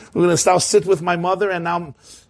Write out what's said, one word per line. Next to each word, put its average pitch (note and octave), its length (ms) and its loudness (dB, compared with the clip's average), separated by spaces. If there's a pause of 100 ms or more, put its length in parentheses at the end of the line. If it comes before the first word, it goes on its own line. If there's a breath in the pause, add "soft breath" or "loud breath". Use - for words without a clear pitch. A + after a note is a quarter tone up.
(140 loud breath)
"We're E3+ 80 2
gonna F3 240 2
now F#3 100 4
sit F3+ 300 2
with F3+ 160 0
my F3 120 0
mother F3+ 360 -2
and F3 140 -6
now E3+ 300 -6 (360 loud breath)